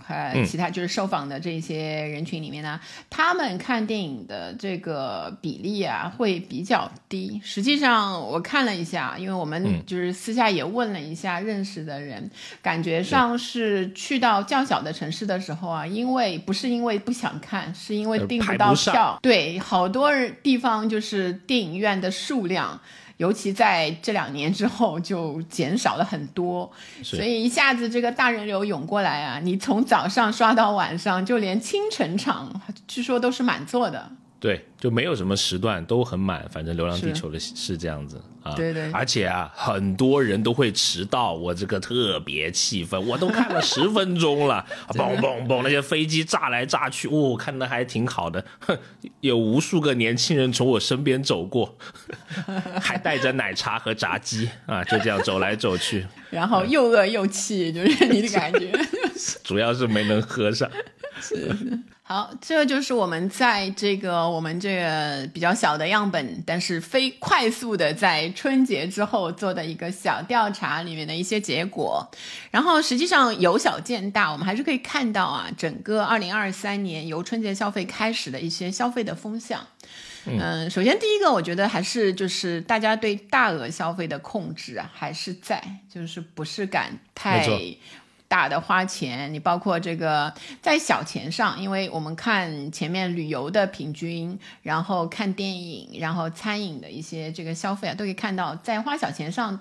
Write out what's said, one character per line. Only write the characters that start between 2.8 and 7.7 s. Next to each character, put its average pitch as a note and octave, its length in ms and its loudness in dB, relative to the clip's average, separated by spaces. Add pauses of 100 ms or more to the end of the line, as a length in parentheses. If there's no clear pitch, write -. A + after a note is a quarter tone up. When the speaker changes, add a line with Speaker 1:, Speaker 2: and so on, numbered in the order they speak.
Speaker 2:
嗯。 - 280 -18
Speaker 1:
他 E4 240 2
们 C4 240 -2
看 A3+ 280 -2
电 G#3+ 140 -2
影 C3+ 260 -6
的 F2+ 280 -8
这 F#3+ 240 -6
个 G#2 640 -6
比 D#3 180 -6
例 G3 240 -2
啊， C#3+ 340 -4
会 G3 240 0
比 F3 220 -8
较 G3+ 280 0 (180)
低。 G3 340 -6
实 - 200 -4
际 C#4+ 160 4